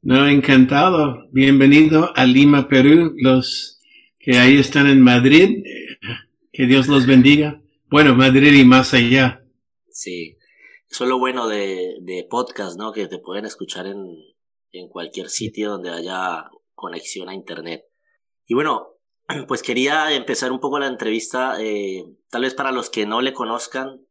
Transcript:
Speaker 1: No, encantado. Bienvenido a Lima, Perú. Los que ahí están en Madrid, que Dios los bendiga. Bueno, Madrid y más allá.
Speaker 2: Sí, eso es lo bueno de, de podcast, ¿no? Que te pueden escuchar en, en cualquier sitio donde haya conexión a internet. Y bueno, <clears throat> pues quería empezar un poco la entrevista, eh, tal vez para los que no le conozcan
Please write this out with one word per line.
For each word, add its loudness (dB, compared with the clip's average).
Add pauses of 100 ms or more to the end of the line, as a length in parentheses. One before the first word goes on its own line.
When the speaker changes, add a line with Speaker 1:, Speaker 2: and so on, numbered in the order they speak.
Speaker 1:
No, 2
encantado. 2
Bienvenido 4
a 2
Lima, 4
Perú. 4
Los -2 (380)
que -2
ahí 6
están 0
en 6
Madrid, 4 (880)
que -2
Dios 2
los 2
bendiga. 4 (260)
Bueno, 4
Madrid 4
y 8
más 4
allá. 0 (480)
Speaker 2:
Sí, -16 (540)
eso -10
es -4
lo -4
bueno -4
de, -8
de -12
podcast, -10
¿no? -12
Que -10
te -14
pueden -14
escuchar -16
en, -14 (680)
en -20
cualquier -16
sitio -10
donde -12
haya -12 (240)
conexión -16
a -16
internet. -18 (640)
Y -8
bueno, -6 (380)
<clears throat> -12
pues -8
quería -4
empezar -6
un -10
poco -6
la -6
entrevista, -6
eh, -8 (240)
tal -8
vez -6
para -6
los -8
que -6
no -6
le -6
conozcan -12